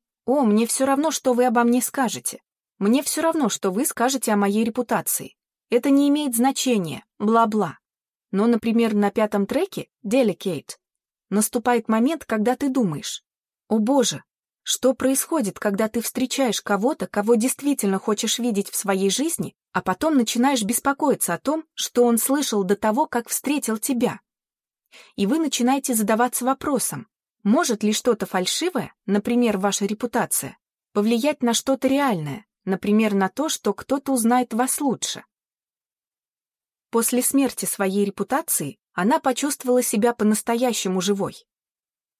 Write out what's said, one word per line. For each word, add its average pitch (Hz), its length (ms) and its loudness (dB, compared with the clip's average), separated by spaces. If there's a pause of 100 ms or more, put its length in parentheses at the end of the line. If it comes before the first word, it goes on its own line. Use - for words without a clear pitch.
(260)
«О, 277 160 2
мне 220 240 4
все 269 220 -2
равно, 277 240 2
что 262 220 0
вы 247 120 4
обо 240 180 2
мне 240 200 2
скажете. - 580 -4 (380)
Мне 233 240 2
все - 180 -4
равно, 320 280 2
что - 200 -4
вы 208 160 0
скажете 240 460 -2
о 208 60 2
моей 202 260 2
репутации. 226 720 -4 (340)
Это 247 220 2
не 285 180 4
имеет 285 260 0
значения, 226 680 0 (140)
бла-бла». 214 580 2 (540)
Но, 202 160 2
например, 226 480 2
на 202 160 2
пятом 214 340 0
треке 277 420 -4 (160)
«Delicate» 202 720 -2 (520)
наступает 233 580 0
момент, 240 380 0
когда 220 300 0
ты 285 140 -2
думаешь: 220 540 -2 (440)
«О 214 100 0
боже, 226 460 2 (400)
что - 320 0
происходит, 262 640 -2
когда 208 280 -2
ты 226 140 -4
встречаешь 254 600 -2
кого-то, 208 440 -2
кого 208 300 2
действительно 226 640 0
хочешь 214 400 -2
видеть 220 300 -2
в - 60 -8
своей 196 360 0
жизни, 247 440 -4 (160)
а - 100 -4
потом 302 340 0
начинаешь 240 480 2
беспокоиться 240 720 -2
о 160 40 -4
том, 311 340 -2
что - 300 0
он 233 140 4
слышал 240 460 0
до 190 120 0
того, 226 300 0
как 233 240 -6
встретил 269 480 -4
тебя?» 233 420 -2 (960)
И 196 120 0
вы 269 100 2
начинаете 269 560 0
задаваться 220 520 0
вопросом, 262 600 -2 (360)
может 240 400 2
ли 214 100 2
что-то 220 320 0
фальшивое, 208 640 -4 (140)
например, 208 540 2
ваша 196 260 -2
репутация, 214 720 -4 (360)
повлиять 233 500 0
на 233 100 2
что-то 269 340 0
реальное, 240 600 -2 (180)
например, 202 480 2
на 196 160 2
то, 302 200 -4
что - 260 -2
кто-то - 360 -4
узнает 247 440 2
вас 254 260 -2
лучше. 226 420 -4 (1700)
После 233 320 0
смерти 262 440 0
своей 196 380 0
репутации 202 760 -4 (140)
она 233 260 2
почувствовала 254 640 0
себя 233 300 2
по-настоящему 214 880 0
живой. 190 440 -2 (760)